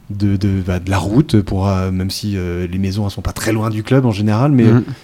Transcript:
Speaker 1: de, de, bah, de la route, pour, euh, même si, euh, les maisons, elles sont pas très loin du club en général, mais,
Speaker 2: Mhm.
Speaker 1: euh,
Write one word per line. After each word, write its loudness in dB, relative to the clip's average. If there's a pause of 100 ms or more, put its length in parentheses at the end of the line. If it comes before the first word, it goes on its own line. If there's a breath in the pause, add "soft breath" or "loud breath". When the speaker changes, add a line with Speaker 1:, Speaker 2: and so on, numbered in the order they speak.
Speaker 1:
de, 0
de, 0
bah, -2
de -6
la 2
route, 2
pour, -2
euh, 0
même -2
si, -6
euh, -4
les -6
maisons, -2
elles -4
sont -10
pas -4
très -4
loin -2
du -4
club 2
en 2
général, 2
mais, 6
Speaker 2:
Mhm. 8
Speaker 1:
euh, 2 (220 loud breath)